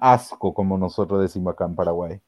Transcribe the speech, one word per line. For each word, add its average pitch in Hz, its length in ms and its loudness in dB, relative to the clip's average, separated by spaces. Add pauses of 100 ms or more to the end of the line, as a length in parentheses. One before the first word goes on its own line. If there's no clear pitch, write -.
asco, 123 520 2
como 95 260 -2
nós 92 160 -2 (260)
decimos 92 320 -2
acá 90 140 -4
em 87 80 -6
Paraguai. 85 540 -4